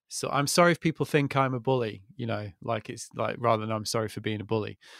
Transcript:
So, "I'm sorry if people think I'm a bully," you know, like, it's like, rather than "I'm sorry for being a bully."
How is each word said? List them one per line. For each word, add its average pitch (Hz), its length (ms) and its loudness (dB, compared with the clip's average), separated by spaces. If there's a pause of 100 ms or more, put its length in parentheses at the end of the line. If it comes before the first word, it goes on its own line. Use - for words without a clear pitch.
So, - 220 -6
"I'm 143 180 2
sorry 175 240 6
if 160 80 0
people 151 260 -2
think 139 300 2
I'm 131 180 2
a 123 60 -4
bully," 113 440 -2 (120)
you 120 100 -6
know, 104 240 -4 (120)
like, 113 280 -4
it's - 240 -12
like, 110 240 -2
rather 113 280 2
than 110 60 -4
"I'm 110 120 -4
sorry 110 240 -2
for - 120 -8
being 107 200 -4
a 98 40 -8
bully." 104 340 -2 (220)